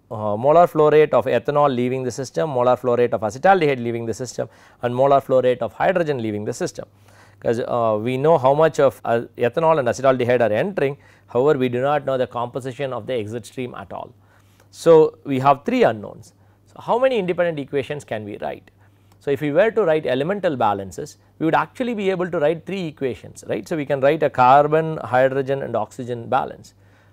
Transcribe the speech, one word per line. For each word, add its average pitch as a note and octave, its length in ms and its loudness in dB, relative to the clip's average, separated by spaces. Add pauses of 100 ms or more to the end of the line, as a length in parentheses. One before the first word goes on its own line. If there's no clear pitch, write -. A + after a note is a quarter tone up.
(100)
uh, G#2+ 260 -4
molar D#3 300 6
flow D3+ 240 4
rate D3+ 220 4
of B2+ 140 2
ethanol C#3 480 0
leaving B2+ 280 -2
the B2 80 -6
system, D#3+ 380 -6
molar B2 280 2
flow A#2+ 200 0
rate A#2+ 160 2
of A2 80 -2
acetaldehyde C#3 640 0
leaving A#2 240 -6
the A2+ 80 -4
system, B2+ 340 -10 (320)
and B2 160 -2
molar C#3 240 4
flow B2+ 220 2
rate B2 180 2
of A2 140 -6
hydrogen D#3 480 0
leaving G#2 240 -4
the B2 80 -6
system. - 340 -8 (500)
'Cause, A#2+ 220 -2
uh, A2+ 400 0
we B2 160 -4
know D3+ 220 4
how C3 160 2
much D#3 260 2
of, C3+ 240 2
uh, A#2 180 0 (140)
ethanol D#3+ 420 0
and B2 100 -2
acetaldehyde B2 520 2
are G#2+ 120 2
entering, C#3 440 -2 (300)
however, C#3 320 2
we B2+ 100 0
do B2 140 -4
not C#3+ 240 -2
know C3+ 100 -2
the B2 100 -2
composition B2 680 -8
of A2 120 -10
the C3 60 -6
exit A2 320 -6
stream - 300 -12
at G2 180 -16
all. - 180 -14 (600)
So, D#3 540 6
we C3+ 160 -4
have C#3 260 2
three B3 160 0
unknowns. G#2+ 500 -4 (340)
So, - 140 -20
how G#3 180 -2
many C4 200 0
independent F3 400 -2
equations C#3+ 460 -6
can G#2+ 200 -8
we G#2 140 -12
write? - 320 -10 (480)
So, - 140 -6
if C#3 80 -2
we D3 100 -2
were G3 220 2
to G#3+ 120 0
write D#3 220 0
elemental D#3 500 -4
balances, G#2 640 -4 (200)
we D3+ 60 -4
would D#3 100 0
actually A#3 400 -4
be G3 160 -4
able F3+ 200 -4
to F3 80 -4
write D#3 260 -2
three F#3 220 -8
equations, A#2+ 640 -10
right. - 200 -6
So, F3 80 -6
we D3 80 -4
can C#3 160 -4
write D3 220 2
a C#3+ 80 2
carbon, D3 680 4
hydrogen C3 640 0
and A#2 140 -6
oxygen A#2 520 -8
balance. - 460 -6 (380)